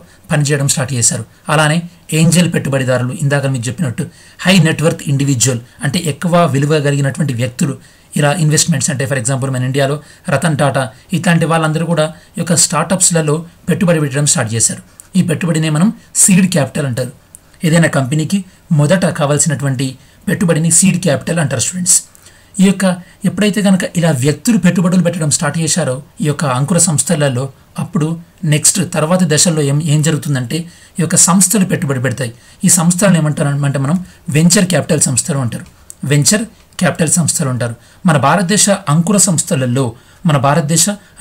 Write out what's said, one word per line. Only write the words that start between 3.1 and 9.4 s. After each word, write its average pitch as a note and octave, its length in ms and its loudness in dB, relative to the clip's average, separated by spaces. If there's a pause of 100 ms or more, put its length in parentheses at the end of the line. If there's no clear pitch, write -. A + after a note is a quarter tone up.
ఇందాక C#3 320 0
మీకు C3 220 -4
చెప్పినట్టు B2+ 400 -4 (320)
హై F#3+ 180 2
నెట్వర్త్ D#3+ 500 2
ఇండివిడ్యువల్, C3+ 520 0 (240)
అంటే E3 220 -2
ఎక్కువ E3+ 400 2
విలువ C#3+ 340 2
కలిగినటువంటి C#3 540 0
వ్యక్తులు, B2 440 -4 (380)
ఇలా C#3+ 180 2
investments, D3 560 0
అంటే C3+ 160 -4
for C3+ 120 -4
example, C3 320 -4